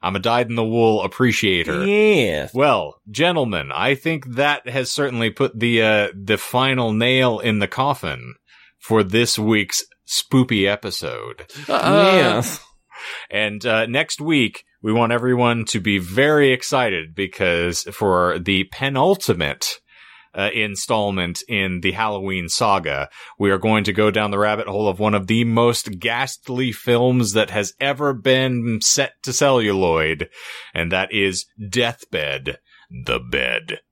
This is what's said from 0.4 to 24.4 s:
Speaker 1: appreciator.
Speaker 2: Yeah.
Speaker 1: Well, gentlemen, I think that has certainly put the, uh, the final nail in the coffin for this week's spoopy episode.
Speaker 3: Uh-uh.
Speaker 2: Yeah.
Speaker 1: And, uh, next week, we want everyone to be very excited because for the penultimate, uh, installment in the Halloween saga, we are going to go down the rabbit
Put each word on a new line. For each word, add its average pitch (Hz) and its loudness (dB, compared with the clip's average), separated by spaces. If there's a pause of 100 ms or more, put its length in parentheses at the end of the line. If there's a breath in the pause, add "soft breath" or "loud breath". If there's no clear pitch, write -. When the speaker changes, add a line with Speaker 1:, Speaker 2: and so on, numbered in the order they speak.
Speaker 1:
appreciator. 95 0
Speaker 2:
Yeah. 185 2
Speaker 1:
Well, 117 0 (100)
gentlemen, 117 -2
I 113 0
think 156 -4 (100)
that 143 0
has 127 -4
certainly 123 -2
put 117 -2
the, 117 2
uh, 107 4
the 101 0
final 127 0
nail 123 2
in 110 0
the 98 0
coffin 76 -4 (440 soft breath)
for 110 2
this 110 0
week's 107 0 (240)
spoopy 123 2
episode. 67 -6 (220 loud breath)
Speaker 3:
Uh-uh. 190 4
Speaker 2:
Yeah. 127 2 (880 loud breath)
Speaker 1:
And, 104 -4
uh, 113 2
next 143 -4
week, 147 0 (180)
we 107 0
want 117 2
everyone 120 2
to 107 -4
be 98 2
very 135 4
excited 98 -2
because 87 0
for 90 2
the 95 0
penultimate, 135 0 (560 soft breath)
uh, 98 -2
installment 101 -2
in 95 -2
the 92 0
Halloween 95 -4
saga, 80 0 (300 loud breath)
we 101 2
are 95 2
going 107 2
to 98 -2
go 107 4
down 104 -2
the 101 -2
rabbit 104 0